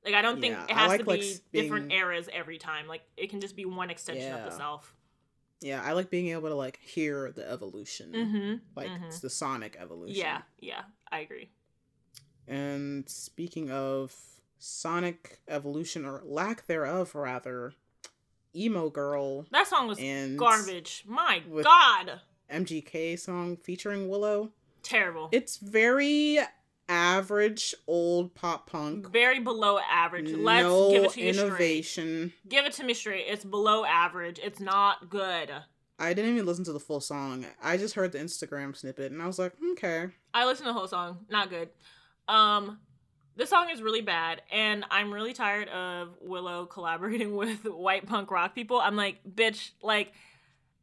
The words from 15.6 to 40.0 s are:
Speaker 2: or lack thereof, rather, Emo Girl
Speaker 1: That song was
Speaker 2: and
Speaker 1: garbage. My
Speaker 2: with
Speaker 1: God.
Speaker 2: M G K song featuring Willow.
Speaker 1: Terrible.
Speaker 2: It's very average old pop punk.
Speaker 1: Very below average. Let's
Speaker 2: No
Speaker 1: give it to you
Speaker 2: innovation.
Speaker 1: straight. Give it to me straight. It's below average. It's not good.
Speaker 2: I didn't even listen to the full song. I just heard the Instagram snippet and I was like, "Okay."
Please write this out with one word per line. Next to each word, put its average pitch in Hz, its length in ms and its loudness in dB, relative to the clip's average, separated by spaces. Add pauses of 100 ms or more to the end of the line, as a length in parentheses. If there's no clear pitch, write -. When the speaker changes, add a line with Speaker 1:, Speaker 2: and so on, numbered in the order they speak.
Speaker 2:
or 139 200 -10
lack 175 420 -4
thereof, 165 480 -2
rather, 127 580 -6 (840)
Emo 185 360 0
Girl 143 600 -4
Speaker 1:
That 349 160 4
song 285 220 2
was 208 100 -4
Speaker 2:
and 135 400 -4
Speaker 1:
garbage. 196 680 2
My 233 420 2
Speaker 2:
with 156 160 0
Speaker 1:
God. 247 560 10 (280)
Speaker 2:
M 160 160 -4
G 160 160 -6
K 165 360 -4
song 175 400 -6
featuring 190 520 -6
Willow. 208 420 -2 (320)
Speaker 1:
Terrible. 170 500 0
Speaker 2:
It's - 240 0
very 285 840 4 (500)
average 190 840 2 (140)
old 175 460 2
pop - 360 -4
punk. 165 380 -6
Speaker 1:
Very 247 320 4
below 220 380 2
average. 170 540 2
Let's 190 300 6
Speaker 2:
No 185 300 8
Speaker 1:
give 196 120 8
it 190 80 4
to - 80 -8
you 185 100 2
Speaker 2:
innovation. 170 1080 0
Speaker 1:
straight. - 100 -20
Give 277 160 4
it 285 100 -2
to 285 100 -8
me 247 100 -2
straight. 202 320 -6
It's 202 180 -6
below 208 400 2
average. 175 580 0
It's 202 180 -8
not 196 500 2
good. 180 400 -4 (480)
Speaker 2:
I 165 160 0
didn't 220 200 2
even 220 120 0
listen 175 180 -2
to 165 80 -6
the 147 80 -6
full 143 200 -6
song. 135 440 -6 (180)
I 160 140 2
just 196 180 -4
heard 185 180 0
the 147 60 -6
Instagram 143 580 -8
snippet 135 340 -8
and 147 100 -10
I 170 60 -6
was 185 120 -4
like, 180 160 -4 (180)
"Okay." 175 360 -2 (240)